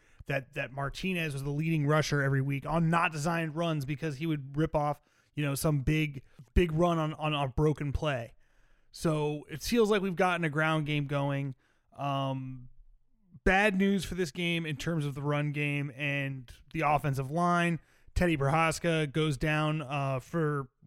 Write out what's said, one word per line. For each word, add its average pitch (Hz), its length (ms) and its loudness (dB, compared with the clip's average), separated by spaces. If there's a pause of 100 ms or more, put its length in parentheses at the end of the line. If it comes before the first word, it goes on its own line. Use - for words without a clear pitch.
(260)
that, 139 260 -4
that 139 180 -6
Martinez 151 640 -4
was 135 100 -6
the 143 60 -4
leading 156 380 0
rusher 147 340 2
every 135 200 2
week 139 260 -4
on 160 240 2
not 170 200 2
designed 160 440 -2
runs 160 280 -2
because 147 340 -6
he 165 100 -4
would 139 280 -4
rip 160 200 0
off, 147 260 0 (340)
you 147 80 -2
know, 139 120 0
some 147 240 2
big, 151 420 0 (320)
big 175 180 6
run 170 280 4
on, 156 160 -2
on 151 180 -2
a 143 140 0
broken 147 440 2
play. 127 420 -4 (580)
So 151 580 -2
it 156 140 -12
feels 226 260 4
like 208 140 2
we've 190 120 -2
gotten 175 300 2
a 156 40 2
ground 156 360 0
game 147 220 -2
going. 139 480 -2 (420)
Um, 131 720 -4 (720)
bad 196 320 4
news 196 300 2
for - 80 -8
this 175 160 -2
game 170 380 -2
in 151 80 -4
terms 151 320 -2
of 139 80 -6
the 143 80 -8
run 147 280 0
game 143 460 -2
and 139 540 -4 (220)
the 160 80 -2
offensive 139 500 0
line. 170 480 2 (340)
Teddy 170 240 4
Prohaska 156 760 2
goes 156 240 0
down, 156 460 0
uh, 135 400 -2
for 147 480 -2 (180)